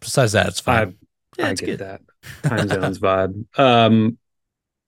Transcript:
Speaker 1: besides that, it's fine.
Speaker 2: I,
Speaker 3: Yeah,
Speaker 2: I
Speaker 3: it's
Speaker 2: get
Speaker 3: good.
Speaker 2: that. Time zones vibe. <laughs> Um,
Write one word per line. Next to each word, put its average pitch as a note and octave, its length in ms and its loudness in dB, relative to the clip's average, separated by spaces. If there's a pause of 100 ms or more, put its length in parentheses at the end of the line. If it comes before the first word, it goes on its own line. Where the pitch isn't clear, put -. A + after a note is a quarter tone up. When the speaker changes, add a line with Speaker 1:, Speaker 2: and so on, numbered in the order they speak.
Speaker 1:
besides A#2+ 320 0
that, F#2 160 2
it's F#2 120 -8
fine. B2 160 0
Speaker 2:
I, - 640 -6
Speaker 3:
Yeah, F4 60 -2
Speaker 2:
I - 60 -2
Speaker 3:
it's - 80 -8
Speaker 2:
get - 60 -10
Speaker 3:
good. - 120 -6
Speaker 2:
that. G2 220 -14 (420)
Time A2 260 -2
zones G2 300 -4
vibe. F#2+ 520 -2
<laughs> - 80 -20
Um, A2+ 600 4 (680)